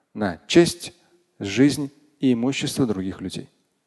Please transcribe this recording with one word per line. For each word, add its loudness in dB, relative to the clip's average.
на -4
честь, 4
жизнь 0
и 2
имущество -2
других -6
людей. -10